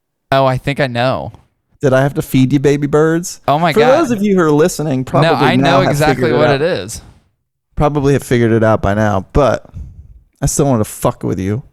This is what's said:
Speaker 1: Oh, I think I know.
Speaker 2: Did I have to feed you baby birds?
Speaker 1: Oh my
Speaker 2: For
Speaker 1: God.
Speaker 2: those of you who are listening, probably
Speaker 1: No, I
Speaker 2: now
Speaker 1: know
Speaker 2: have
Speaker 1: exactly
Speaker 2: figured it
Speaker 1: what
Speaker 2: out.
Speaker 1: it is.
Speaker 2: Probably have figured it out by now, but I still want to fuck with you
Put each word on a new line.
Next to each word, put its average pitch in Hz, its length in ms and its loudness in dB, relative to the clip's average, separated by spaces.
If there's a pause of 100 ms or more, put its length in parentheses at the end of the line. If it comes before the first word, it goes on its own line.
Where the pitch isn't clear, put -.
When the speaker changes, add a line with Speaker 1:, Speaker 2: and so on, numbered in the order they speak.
(320)
Speaker 1:
Oh, 135 140 2
I 127 120 0
think 139 220 -6
I 143 80 -2
know. 117 460 -4 (480)
Speaker 2:
Did 135 120 0
I 131 80 4
have 143 120 0
to 156 80 -4
feed 131 320 0
you 143 60 2
baby 143 280 0
birds? 160 600 -2
Speaker 1:
Oh 143 120 0
my 170 140 0
Speaker 2:
For 214 60 2
Speaker 1:
God. 262 200 4
Speaker 2:
those 277 120 -2
of 202 100 -2
you 208 140 0
who 185 60 4
are 156 100 2
listening, 147 540 0
probably 143 240 0
Speaker 1:
No, 156 60 0
I 131 200 2
Speaker 2:
now 135 80 2 (140)
Speaker 1:
know 139 40 4
Speaker 2:
have 131 100 2
Speaker 1:
exactly 151 240 2 (100)
Speaker 2:
figured 120 100 0
it - 20 0
Speaker 1:
what 151 120 2
Speaker 2:
out. 143 60 2
Speaker 1:
it 135 60 -2
is. 123 400 -4 (760)
Speaker 2:
Probably 147 380 0
have 127 100 0
figured 117 280 2
it 113 120 2
out 110 180 2
by 98 120 0
now, 104 280 0 (120)
but - 360 0 (720)
I 139 40 0
still 143 220 0
want 123 140 0
to 104 80 -4
fuck - 340 -6
with 113 160 -4
you 104 340 -4